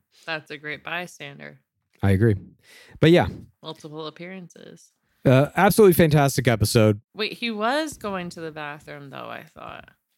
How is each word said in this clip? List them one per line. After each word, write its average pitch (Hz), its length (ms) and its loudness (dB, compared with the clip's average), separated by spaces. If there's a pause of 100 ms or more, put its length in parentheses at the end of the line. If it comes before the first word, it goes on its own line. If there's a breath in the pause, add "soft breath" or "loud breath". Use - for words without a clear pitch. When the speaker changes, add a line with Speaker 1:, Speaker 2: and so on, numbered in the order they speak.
(260)
Speaker 1:
That's 160 240 -10
a 151 60 -12
great 143 260 -14
bystander. 151 800 -14 (420)
Speaker 2:
I 98 80 0
agree. 101 240 2 (640 soft breath)
But 156 140 4
yeah. 165 160 4 (340)
Speaker 1:
Multiple 156 460 -16
appearances. 175 840 -20 (340)
Speaker 2:
Uh, 135 300 4
absolutely 196 400 6
fantastic 139 540 2
episode. 107 520 4 (140)
Speaker 1:
Wait, 208 200 -6
he 233 180 -6
was 254 460 -4
going 185 320 -8
to 175 100 -16
the 160 100 -10
bathroom, 147 600 -16
though, 123 180 -14
I 117 160 -14
thought. - 460 -20 (280)